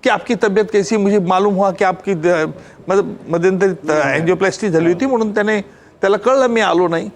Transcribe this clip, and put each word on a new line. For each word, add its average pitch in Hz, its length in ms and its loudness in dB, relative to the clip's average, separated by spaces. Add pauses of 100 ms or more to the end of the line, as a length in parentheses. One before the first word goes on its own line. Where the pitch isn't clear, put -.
की 254 60 2
"आपकी 220 340 -2
तब्येत 208 300 2
कैसी, 208 240 0
मुझे 202 220 2
मालूम 185 340 0
हुआ 190 180 0
की 196 120 -2
आपकी 196 300 -2
द-, 160 360 0 (380)
मध-, 190 200 0 (200)
मध्यंतरी, 175 640 0
अ, - 20 2
अँजिओप्लास्टी 165 760 0
झाली 170 240 2
होती 175 120 -2
म्हणून 226 280 -2
त्याने, 208 280 0 (400)
त्याला 202 160 2
कळलं 262 300 2
मी 233 140 0
आलो 180 260 2
नाही 165 280 -4